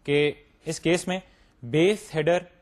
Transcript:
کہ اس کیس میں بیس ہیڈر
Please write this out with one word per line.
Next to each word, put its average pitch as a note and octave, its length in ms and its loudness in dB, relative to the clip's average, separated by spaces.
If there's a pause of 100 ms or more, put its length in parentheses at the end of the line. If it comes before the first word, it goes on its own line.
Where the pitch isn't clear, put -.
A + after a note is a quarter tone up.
کہ D3 280 2 (320)
اس D#3+ 160 -8
کیس F3 280 0
میں F#3 100 -4 (440)
بیس D#3+ 520 0
ہیڈر D#3+ 240 2 (240)